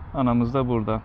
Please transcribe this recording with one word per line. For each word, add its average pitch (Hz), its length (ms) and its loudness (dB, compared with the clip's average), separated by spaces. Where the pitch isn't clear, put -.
Anamız 120 400 2
da 131 140 2
burada. 110 360 0